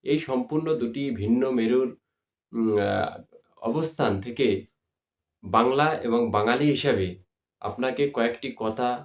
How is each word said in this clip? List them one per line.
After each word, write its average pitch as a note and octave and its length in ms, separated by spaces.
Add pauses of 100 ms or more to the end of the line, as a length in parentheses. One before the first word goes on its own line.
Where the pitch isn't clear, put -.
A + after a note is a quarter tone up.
এই D3 160
সম্পূর্ণ D3+ 540
দুটি B2 380
ভিন্ন A2+ 300 (100)
মেরুর, B2 380 (600)
উম, A2 260
আহ, G2 340 (460)
অবস্থান C3 540 (100)
থেকে A#2+ 260 (960)
বাংলা B2 520
এবং A#2 260 (100)
বাঙালি A#2 340
হিসাবে C3+ 420 (540)
আপনাকে B2 480
কয়েকটি A#2 480
কথা A2+ 320 (160)